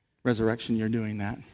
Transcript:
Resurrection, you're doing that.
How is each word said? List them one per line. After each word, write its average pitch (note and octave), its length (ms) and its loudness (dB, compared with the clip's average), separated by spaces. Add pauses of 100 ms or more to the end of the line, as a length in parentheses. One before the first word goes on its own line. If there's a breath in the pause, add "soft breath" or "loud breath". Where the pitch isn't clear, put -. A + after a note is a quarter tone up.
(260)
Resurrection, A2+ 500 2
you're A2 140 0
doing G#2+ 300 -2
that. G#2 200 -4 (140 soft breath)